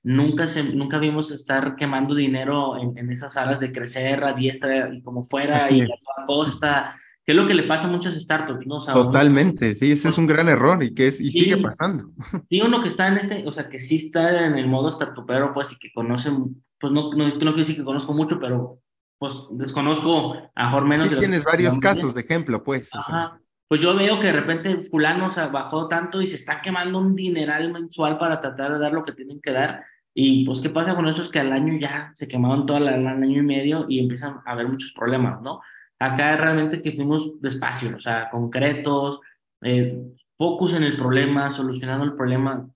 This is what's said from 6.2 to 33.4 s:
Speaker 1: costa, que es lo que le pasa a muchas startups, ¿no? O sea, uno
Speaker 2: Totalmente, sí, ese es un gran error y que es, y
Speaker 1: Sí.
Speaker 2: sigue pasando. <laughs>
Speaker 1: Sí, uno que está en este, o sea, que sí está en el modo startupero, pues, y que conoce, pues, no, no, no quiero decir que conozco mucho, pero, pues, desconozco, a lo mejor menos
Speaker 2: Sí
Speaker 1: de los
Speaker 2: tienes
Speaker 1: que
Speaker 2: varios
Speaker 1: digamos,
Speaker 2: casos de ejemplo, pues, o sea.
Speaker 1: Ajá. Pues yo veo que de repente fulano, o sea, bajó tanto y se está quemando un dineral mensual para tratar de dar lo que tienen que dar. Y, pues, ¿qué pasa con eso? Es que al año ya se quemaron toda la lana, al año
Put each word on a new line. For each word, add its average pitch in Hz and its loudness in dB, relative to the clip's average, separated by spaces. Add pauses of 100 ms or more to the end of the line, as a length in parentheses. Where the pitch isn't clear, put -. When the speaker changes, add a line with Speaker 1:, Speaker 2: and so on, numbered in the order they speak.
Speaker 1:
costa, 143 0 (320)
que 151 4
es 156 8
lo 196 6
que 202 4
le 160 4
pasa 156 0
a - 0
muchas 175 -2
startups, 147 -4
¿no? 143 -8
O 143 -8
sea, 135 -2
uno 127 8
Speaker 2:
Totalmente, 139 4
sí, 135 2
ese 147 2
es 160 0
un 165 4
gran 160 4
error 147 6
y 113 -4
que 131 4
es, 139 -2
y 143 -2
Speaker 1:
Sí. 170 2
Speaker 2:
sigue 185 4
pasando. 175 -2 (120)
<laughs> - -10
Speaker 1:
Sí, 180 2
uno 240 2
que 233 -2
está 185 0
en 202 2
este, 202 -6
o 147 -6
sea, 151 -8
que 131 -14
sí 135 0
está 170 2
en 151 2
el 131 0
modo 131 2
startupero, 131 -2
pues, 139 -6
y 120 -20
que - -20
conoce, 123 -4 (480)
pues, 139 -2
no, 151 0
no, 147 2
no 143 -2
quiero 156 2
decir 156 0
que 147 -6
conozco 135 -4
mucho, 156 0
pero, 123 -4 (400)
pues, 135 -8 (160)
desconozco, 147 0 (200)
a 123 -2
lo 123 2
mejor 135 2
menos 147 4
Speaker 2:
Sí 151 2
Speaker 1:
de 147 2
los 131 2
Speaker 2:
tienes 180 2
Speaker 1:
que 156 0
Speaker 2:
varios 170 4
Speaker 1:
digamos, 135 2
Speaker 2:
casos 151 2
de 123 -4
ejemplo, 139 -2
pues, 135 -4
o 143 -8
sea. 160 -6
Speaker 1:
Ajá. 165 -6 (300)
Pues 151 4
yo 175 4
veo 202 2
que 208 2
de 165 4
repente 165 -2
fulano, 170 2
o - -4
sea, 170 -4
bajó 147 -4
tanto 175 -2
y 190 0
se 190 -8
está - -8
quemando 185 -4
un 190 2
dineral 165 -2
mensual 165 -4
para 160 -2
tratar 135 -6
de 151 -2
dar 147 -2
lo 160 -2
que 156 -10
tienen 143 -16
que 143 -4
dar. 135 -2 (300)
Y, 131 6
pues, 127 -4
¿qué - -2
pasa 170 0
con 165 2
eso? 156 0
Es 165 -6
que - -2
al 135 0
año 151 0
ya 143 -6
se 135 -10
quemaron 127 2
toda 147 2
la 143 2
lana, 131 0
al 135 -2
año 135 2